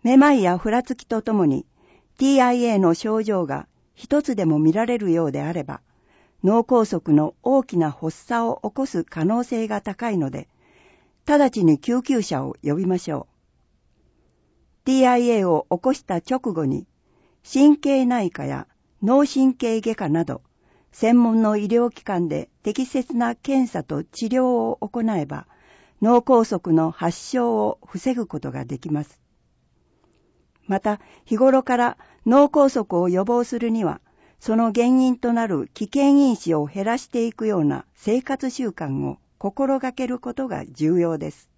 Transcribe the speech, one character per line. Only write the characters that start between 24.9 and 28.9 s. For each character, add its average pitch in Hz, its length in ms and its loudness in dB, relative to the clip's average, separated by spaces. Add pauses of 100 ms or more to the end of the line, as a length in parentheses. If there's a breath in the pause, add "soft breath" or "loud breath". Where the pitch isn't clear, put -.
え 202 240 -2
ば、 147 220 -14 (520 soft breath)
脳 240 220 4
梗 240 220 4
塞 185 280 -4
の 160 200 2
発 170 260 -4
症 240 380 -4
を 214 280 -4
防 - 300 -6
ぐ 233 140 -6
こ 156 100 -10
と 139 140 -10
が 135 120 -10
で 127 140 -10
き 156 120 -12